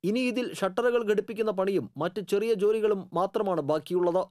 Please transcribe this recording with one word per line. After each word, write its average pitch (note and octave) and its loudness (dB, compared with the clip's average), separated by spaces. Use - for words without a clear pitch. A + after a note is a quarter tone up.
ഇനി G#3+ 2
ഇതിൽ G#3+ -2
ഷട്ടറുകൾ A#3 0
ഘടിപ്പിക്കുന്ന G#3+ 0
പണിയും F#3+ 0
മറ്റ് F3+ -4
ചെറിയ G#3+ 2
ജോലികളും G#3+ 2
മാത്രമാണ് F#3+ 0
ബാക്കിയുള്ളത്. F3 0